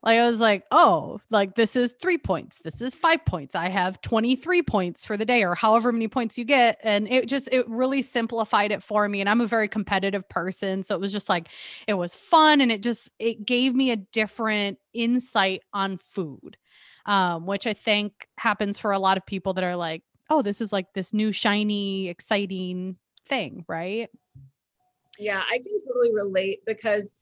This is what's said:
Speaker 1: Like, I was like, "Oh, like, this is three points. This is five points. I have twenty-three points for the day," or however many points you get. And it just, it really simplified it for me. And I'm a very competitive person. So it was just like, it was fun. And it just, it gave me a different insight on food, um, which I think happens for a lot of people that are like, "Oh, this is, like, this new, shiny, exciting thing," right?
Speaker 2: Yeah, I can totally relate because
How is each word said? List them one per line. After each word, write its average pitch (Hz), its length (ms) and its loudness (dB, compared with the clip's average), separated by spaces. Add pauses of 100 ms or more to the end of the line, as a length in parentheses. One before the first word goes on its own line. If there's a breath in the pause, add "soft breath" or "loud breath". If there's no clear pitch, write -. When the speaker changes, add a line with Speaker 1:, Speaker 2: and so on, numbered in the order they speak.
Speaker 1:
Like, 226 160 4
I 240 120 4
was 226 100 -2
like, 208 300 2
"Oh, 233 580 4
like, 202 280 2
this 226 200 2
is 247 160 2
three 349 240 -2
points. - 480 -4
This - 160 -12
is 254 140 -6
five 330 320 2
points. - 280 -6
I 175 140 -2
have 190 320 -2
twenty-three 254 640 0
points 180 420 -2
for 208 140 -6
the 214 80 -2
day," 240 180 4
or 175 100 0
however 226 380 4
many 226 160 -2
points 240 300 -4
you 240 80 -6
get. 240 360 4
And 208 240 0
it 240 220 2
just, 269 240 -4
it 254 160 2
really 254 320 0
simplified 220 720 0
it 185 100 -4
for 208 280 0
me. 202 100 -4
And 196 80 0
I'm 226 140 4
a 226 40 0
very 214 220 0
competitive 196 640 -2
person. 190 540 -4
So 208 100 -4
it 175 80 -4
was 196 100 -4
just 202 160 -6
like, 175 200 0 (380 loud breath)
it 220 60 0
was 175 220 -4
fun. 311 480 6
And 233 100 4
it 202 100 -6
just, 233 360 -4
it 220 260 -4
gave 247 300 0
me 262 160 2
a 233 60 0
different 208 840 -2 (160)
insight 233 720 0 (100)
on 190 240 -4
food, - 580 -10 (480 soft breath)
um, 180 400 0
which 196 220 -4
I 214 80 -2
think 208 520 -2 (120)
happens 202 400 -2
for 208 140 -2
a 196 60 0
lot 190 200 2
of - 80 -10
people 190 260 -6
that 180 120 -2
are 180 120 -4
like, 165 260 -6 (280)
"Oh, 311 100 4
this 202 220 -4
is, 208 100 -6
like, 190 220 -4
this 190 180 -8
new, 214 180 0
shiny, 202 800 -2
exciting 185 880 -4 (300)
thing," 185 420 -6
right? 185 400 -6 (1120)
Speaker 2:
Yeah, 202 280 -4
I 254 120 -2
can 403 280 -6
totally 240 280 2
relate 196 500 0
because 208 580 -2